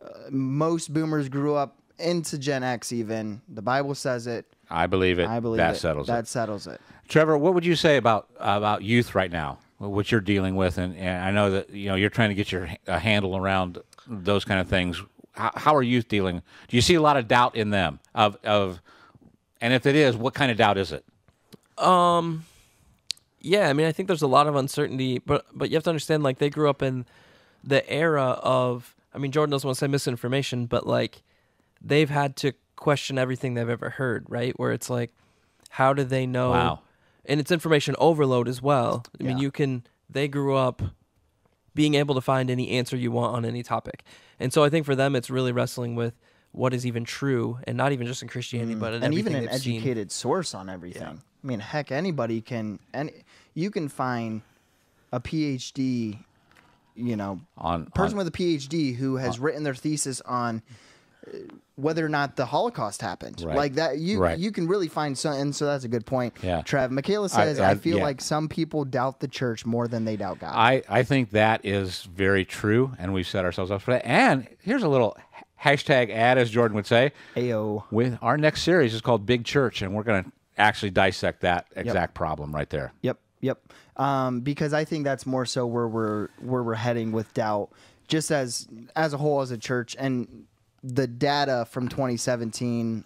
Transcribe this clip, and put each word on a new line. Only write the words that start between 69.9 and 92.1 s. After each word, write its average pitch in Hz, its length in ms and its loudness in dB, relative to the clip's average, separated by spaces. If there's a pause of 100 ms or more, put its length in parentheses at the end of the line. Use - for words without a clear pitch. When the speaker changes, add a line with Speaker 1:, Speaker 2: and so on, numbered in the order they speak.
Speaker 1:
they 110 100 -2
doubt 98 240 -6
God." 76 160 -8
Speaker 2:
I, 120 340 6
I 110 140 4
think 123 280 0
that 110 320 4
is 98 400 -2
very 95 420 2
true, 123 520 0
and 92 160 -4
we've 92 140 -2
set 95 180 -2
ourselves 90 240 -4
up 98 140 -4
for - 80 -2
that. 123 160 0
And 147 400 2 (120)
here's 240 240 -2
a 175 60 0
little 127 260 2 (480)
hashtag 135 460 4
ad, 117 300 4
as 120 100 4
Jordan 110 260 2
would 104 120 -2
say. 123 240 6 (240)
Speaker 1:
Ayo. 107 560 -2
Speaker 2:
With 113 300 2
our 117 160 2
next 151 260 2
series 156 300 4
is 113 80 -6
called 110 240 2
Big 120 200 2
Church, 135 380 0
and 95 100 -4
we're 107 100 -2
gonna 101 220 2 (320)
actually 104 340 4
dissect 95 500 2
that 87 340 0
Speaker 1:
Yep. 95 100 -8
Speaker 2:
exact 98 300 0
problem 76 380 -4
right 73 180 -4
there. 69 200 -6 (120)
Speaker 1:
Yep, 123 160 -4 (220)
yep. 127 180 -4 (380)
Um, 131 440 0
because 143 320 -2
I 156 120 0
think 156 180 -4
that's 139 220 -4
more 131 200 -2
so 123 220 -2
where 120 200 -2
we're, 107 420 -2 (100)
where 127 240 -2
we're 113 120 -2
heading 113 360 -2
with 110 240 -4
doubt, 107 340 -2 (380)
just 156 240 -2
as, 131 360 -2 (280)
as 160 180 0
a 143 40 -4
whole, 143 240 0
as 127 100 -6
a 120 60 -6
church, 120 420 -4
and 127 460 -4 (380)
the 127 240 -2
data 135 640 0
from 123 200 -4
twenty 127 280 -2